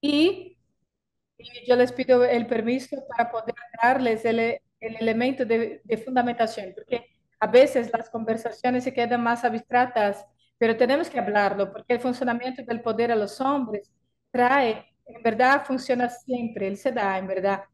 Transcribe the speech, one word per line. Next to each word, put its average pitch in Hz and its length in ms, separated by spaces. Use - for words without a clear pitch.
Y, 294 560
y 240 300
yo 247 80
les 247 160
pido 247 340
el 233 220
permiso 240 500
para 240 220
poder 233 240
darles 233 420
el, 226 140
el 226 600
elemento 240 460
de, 226 380
de 220 140
fundamentación, 233 760
porque - 320
a 208 40
veces 247 440
las 226 180
conversaciones 226 760
se 254 100
quedan 240 300
más 233 200
abstractas, 226 800
pero 226 180
tenemos 269 320
que 262 100
hablarlo, 202 520
porque - 220
el 240 60
funcionamiento 247 640
del 233 180
poder 233 300
a 233 40
los 208 260
hombres 254 500
trae, 247 560
en - 160
verdad, 247 420
funciona 254 420
siempre, 233 600
él 196 100
se 254 140
da, 202 260
en 190 80
verdad 190 380